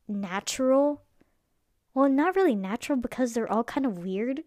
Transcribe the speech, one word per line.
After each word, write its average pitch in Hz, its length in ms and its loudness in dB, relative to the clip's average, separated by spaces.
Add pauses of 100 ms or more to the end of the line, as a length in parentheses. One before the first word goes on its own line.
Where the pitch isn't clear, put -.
natural. 262 920 0 (920)
Well, 277 140 4
not 302 280 2
really 349 200 4
natural 202 420 -4
because 240 340 -4
they're 226 180 -2
all 226 140 0
kind 269 220 -2
of 190 120 -4
weird 214 480 -4